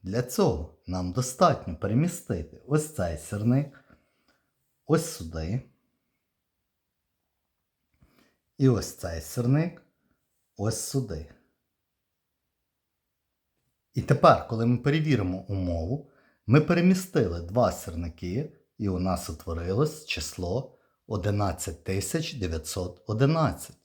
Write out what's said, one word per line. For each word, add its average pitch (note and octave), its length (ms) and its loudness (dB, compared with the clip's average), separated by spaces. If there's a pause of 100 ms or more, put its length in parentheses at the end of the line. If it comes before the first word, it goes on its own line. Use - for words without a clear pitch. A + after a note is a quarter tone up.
Для G#2+ 200 -2
цього G2+ 640 0
нам F2+ 260 -4
достатньо B2+ 640 0
перемістити A2 880 -2
ось D3+ 280 0
цей E2+ 240 -4
сірник A#2+ 680 -2 (1000)
ось D#3+ 260 2
сюди. E2 500 -6 (3000)
І C3+ 100 8
ось A2 280 2
цей E2+ 240 -6
сірник C#3 600 0 (760)
ось G#2 240 -2
сюди. E2 520 -6 (2500)
І B2+ 80 -2
тепер, - 460 6
коли A2+ 180 0
ми A#2+ 120 4
перевіримо B2+ 680 0
умову, F#2 600 -2 (360)
ми C3 140 8
перемістили E3+ 840 2
два G2 300 2
сірники, F2 800 -6 (260)
і G#2 100 -2
у F#2 100 0
нас F#2 320 -2
утворилось F2+ 760 -4
число F2+ 720 -6 (280)
одинадцять G2+ 800 -2
тисяч G2+ 480 -4
дев'ятсот F2+ 720 -6
одинадцять. B2+ 800 0